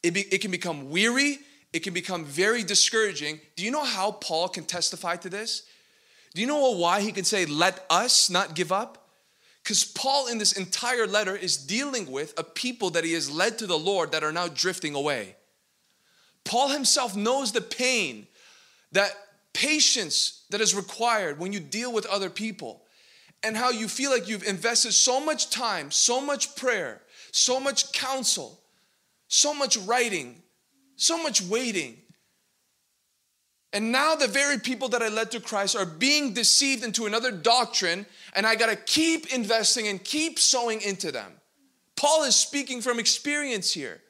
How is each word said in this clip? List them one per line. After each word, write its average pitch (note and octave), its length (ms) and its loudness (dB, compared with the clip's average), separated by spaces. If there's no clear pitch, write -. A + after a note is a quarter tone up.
It E3+ 140 0
be-, G3 180 0
it F#3+ 80 2
can G3+ 80 -4
become E3+ 400 -6
weary. A#3+ 480 2
It D#3+ 100 -2
can F#3 120 -6
become F3 300 -4
very F#3+ 400 2
discouraging." F3+ 760 2
Do E3+ 80 -6
you A3 80 -2
know D4 120 -2
how G#3 280 -2
Paul E3+ 360 -2
can F3 160 -8
testify F3 520 -4
to F3 140 -12
this? G#3 340 -6
Do F3+ 60 -2
you A3+ 40 0
know C#4 260 4
why F3+ 300 2
he G#3 100 -2
can F#3 140 -4
say, F#3+ 220 2
"Let F3 420 2
us G3 400 6
not F3+ 240 0
give F3 180 -2
up"? - 380 -4
'Cause G#3 200 2
Paul C4+ 440 0
in A#3 100 -2
this G#3 140 2
entire G#3+ 560 -2
letter G3+ 280 0
is F3+ 220 -2
dealing G3+ 540 -4
with D3 260 -6
a D#3+ 60 -4
people A#3 480 -4
that E3 120 0
he E3 100 0
has C#3+ 180 -2
led F#3+ 260 0
to A3+ 80 -6
the F3 140 0
Lord E3+ 320 0
that D#3 120 0
are D3+ 80 0
now F3 180 -2
drifting D#3+ 440 -2
away. C#3 420 -2
Paul B3+ 240 2
himself C4+ 480 2
knows A3+ 380 0
the A3+ 80 0
pain, G3+ 680 -2
that - 480 -2
patience B3+ 960 0
that G#3 120 -2
is F#3+ 140 2
required G3+ 640 -2
when F#3 140 -6
you G#3 60 -6
deal G#3 320 -6
with G#3+ 140 -2
other G3 240 -4
people, F#3+ 560 -10
and A3 160 -4
how B3 120 2
you A3+ 180 -2
feel C4+ 240 -2
like G#3+ 160 0
you've G3+ 160 -6
invested G#3+ 500 2
so B3+ 260 4
much D4+ 300 -2
time, G3 400 -2
so B3 320 2
much C#4+ 340 -4
prayer, F#3 460 -4
so B3+ 280 2
much C4+ 340 -2
counsel, A#3 680 -2
so D4 260 4
much C#4 240 0
writing, G3 680 -2
so - 220 2
much D4+ 240 0
waiting. F3+ 600 -2
And A3 180 -2
now D4 240 2
the C#4+ 120 0
very C#4 320 0
people B3 300 -4
that A#3 120 0
I A3+ 60 -2
led A3 240 -4
to A3+ 80 -8
Christ G3+ 360 -2
are G3 120 -2
being B3+ 460 2
deceived B3 500 2
into A3+ 240 -4
another A3+ 240 0
doctrine, G3+ 760 0
and G3+ 120 2
I A3 80 4
gotta A3 220 2
keep D#4 580 0
investing A3+ 540 0
and G3 160 -4
keep D#4 340 -4
sowing A#3 440 2
into F#3+ 300 -4
them. G2+ 300 -10
Paul D4+ 280 4
is C4 120 4
speaking C4 460 2
from A#3+ 180 0
experience C4+ 760 0
here. B2+ 360 -8